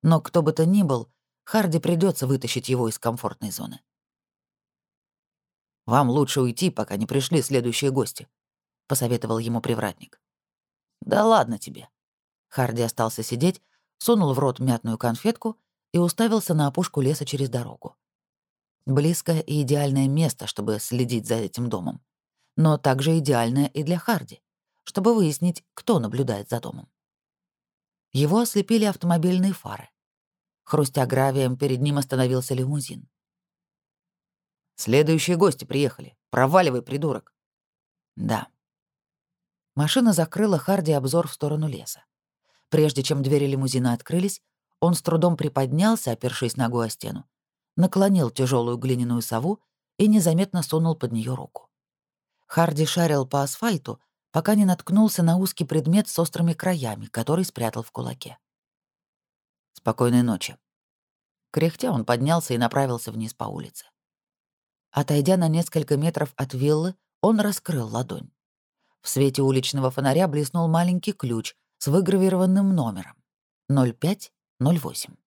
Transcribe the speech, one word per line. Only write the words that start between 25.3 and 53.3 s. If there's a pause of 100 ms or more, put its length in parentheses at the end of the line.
кто
наблюдает
за
домом. (1200)
Его
ослепили
автомобильные
фары. (720)
Хрустя
гравием,
перед
ним
остановился
лимузин. (1700)
"Следующие
гости
приехали. (140)
Проваливай,
придурок!" (840)
"Да". (1300)
Машина
закрыла
Харди
обзор
в
сторону
леса. (640)
Прежде
чем
двери
лимузина
открылись, (380)
он
с
трудом
приподнялся,
опершись
ногой
о
стену, (480)
наклонил
тяжёлую
глиняную
сову (380)
и
незаметно
сунул
под
неё
руку. (760)
Харди
шарил
по